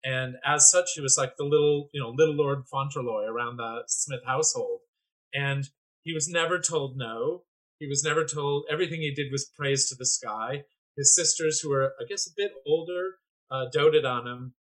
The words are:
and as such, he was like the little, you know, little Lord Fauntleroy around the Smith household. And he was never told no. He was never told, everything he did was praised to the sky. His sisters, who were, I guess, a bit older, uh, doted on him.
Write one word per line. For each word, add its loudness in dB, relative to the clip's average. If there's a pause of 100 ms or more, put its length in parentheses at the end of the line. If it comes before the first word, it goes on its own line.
and -4 (100)
as 6
such, 4 (100)
he -8
was 4
like -2
the -2
little, 4
you -4
know, -4
little 4
Lord 0
Fauntleroy -4
around -6
the -8
Smith -4
household. 0 (540)
And -2 (380)
he -8
was -2
never 6
told 0
no. -2 (360)
He -8
was 0
never 2
told, -2
everything -2
he -4
did -4
was -6
praised 0
to -8
the -8
sky. -4 (340)
His 6
sisters, 0
who -6
were, 2
I -6
guess, -6
a -18
bit -2 (140)
older, -2 (360)
uh, -4
doted 4
on -2
him. -10